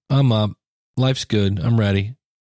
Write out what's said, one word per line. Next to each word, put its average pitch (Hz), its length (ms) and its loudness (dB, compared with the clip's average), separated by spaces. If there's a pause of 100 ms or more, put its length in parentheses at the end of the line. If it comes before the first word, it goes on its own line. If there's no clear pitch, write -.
I'm 135 240 2
up. 107 200 0 (440)
Life's 131 280 -2
good. 98 340 -2
I'm 117 200 0
ready." 101 360 0 (260)